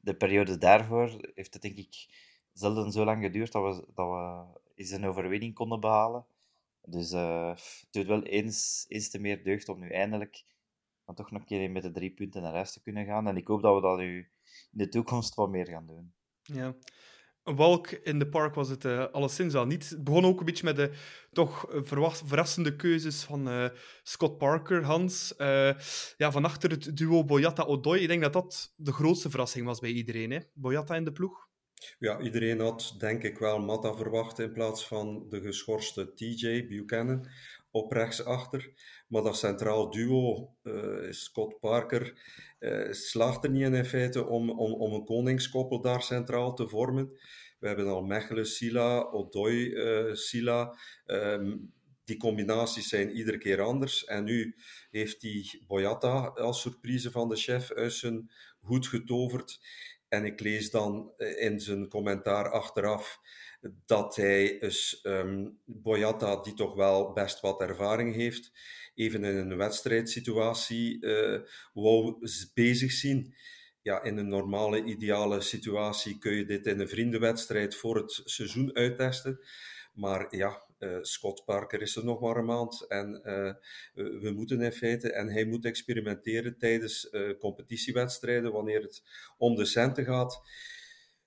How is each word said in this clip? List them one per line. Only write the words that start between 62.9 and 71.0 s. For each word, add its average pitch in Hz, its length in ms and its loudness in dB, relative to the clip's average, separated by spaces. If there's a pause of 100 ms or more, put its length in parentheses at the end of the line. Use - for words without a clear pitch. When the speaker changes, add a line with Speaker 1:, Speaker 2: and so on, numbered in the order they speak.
Speaker 3:
dat 104 300 4
hij 98 300 6
is, - 580 0
ehm, 98 460 -2 (160)
Boyata, 107 760 0
die 104 120 -10
toch 98 220 -2
wel 98 380 4
best 98 260 -2
wat 98 220 0
ervaring 104 540 0
heeft, 117 360 -2 (440)
even 110 280 0
in 98 120 2
een 95 220 -2
wedstrijdsituatie, 117 1400 0